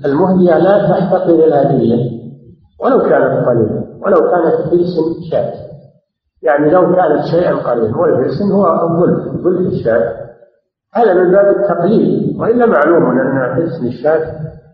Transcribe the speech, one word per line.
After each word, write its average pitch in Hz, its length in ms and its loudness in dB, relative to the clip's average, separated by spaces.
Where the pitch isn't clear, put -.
المهدية 175 540 2
لا 190 300 2
تحتقر 180 560 2
الهدية 139 520 2
ولو 240 180 2
كانت - 480 0
قليلة، 120 380 0
ولو 196 160 2
كانت 165 400 0
فلس 175 260 0
شاة، 117 220 -2
يعني 151 280 2
لو 180 240 2
كانت 165 300 0
شيئا 165 300 0
قليلا، 113 420 -2
والفلس 151 460 0
هو 196 140 2
الظلم، 165 760 -2
ظلم 180 240 0
الشاة، - 480 -2
هذا 208 200 2
من 180 160 4
باب 202 260 4
التقليل، - 840 0
وإلا 233 260 2
معلوم 147 520 2
أن 131 380 -2
فلس 165 260 -4
الشاة 151 600 -4